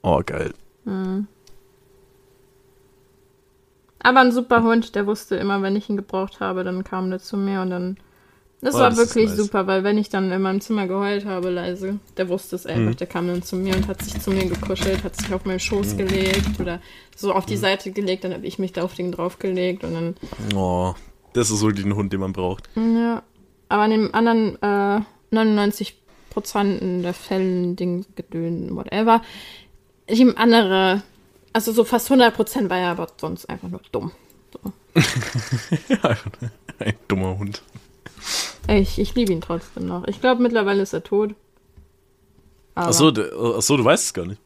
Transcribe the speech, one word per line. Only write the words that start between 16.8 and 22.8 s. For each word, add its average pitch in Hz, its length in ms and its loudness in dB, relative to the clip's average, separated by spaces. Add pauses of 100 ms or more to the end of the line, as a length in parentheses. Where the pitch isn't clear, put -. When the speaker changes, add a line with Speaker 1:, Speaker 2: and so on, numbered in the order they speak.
Speaker 2:
so 196 180 -2
auf 190 120 0
die 208 100 -2
Speaker 1:
Mhm. - 60 -2
Speaker 2:
Seite 196 300 0
gelegt, 190 320 -2
dann 185 100 -6
hab - 100 -8
ich - 160 -8
mich 185 120 -2
da 170 120 -4
auf 180 100 -6
den 180 180 -4
draufgelegt 180 720 -4
und 165 100 -6
dann 170 220 -4 (400)
Speaker 1:
Oh, 90 380 0 (400)
das 117 180 2
ist 107 100 0
wirklich 101 240 0
ein 101 100 0
Hund, 98 180 -2
den 95 80 -2
man 95 120 -4
braucht. 92 420 -4
Speaker 2:
Ja, 226 480 0 (440)